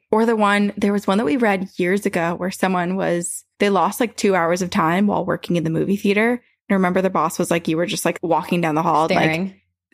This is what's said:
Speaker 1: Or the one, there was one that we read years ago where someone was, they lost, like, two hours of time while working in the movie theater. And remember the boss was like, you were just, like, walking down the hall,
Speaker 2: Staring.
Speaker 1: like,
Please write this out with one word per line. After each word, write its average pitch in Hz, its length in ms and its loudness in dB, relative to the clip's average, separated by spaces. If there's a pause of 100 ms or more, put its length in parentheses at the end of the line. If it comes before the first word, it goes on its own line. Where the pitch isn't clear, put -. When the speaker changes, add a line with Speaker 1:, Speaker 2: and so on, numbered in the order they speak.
(120)
Speaker 1:
Or 220 160 4
the 233 80 2
one, 202 420 2
there 202 160 0
was 202 140 -2
one 196 120 2
that 240 60 -2
we 294 120 0
read 196 400 0
years 185 280 0
ago 175 300 0
where 180 160 -6
someone 185 440 -2
was, 170 480 -4 (160)
they 202 120 2
lost, 190 280 0
like, 240 180 -2
two 196 180 2
hours 175 260 2
of 175 80 -4
time 185 380 2
while 180 180 0
working 175 300 -4
in 165 80 0
the 165 80 -2
movie 160 260 0
theater. 214 440 0 (280)
And 196 60 2
remember 185 260 2
the 190 80 2
boss 170 300 -2
was 175 100 0
like, 170 180 0
you 160 100 0
were 175 100 0
just, 165 180 -6
like, 175 160 -2
walking 170 400 0
down 160 140 -2
the 160 80 0
hall, 160 240 2
Speaker 2:
Staring. 165 400 0
Speaker 1:
like, 190 80 -12 (380)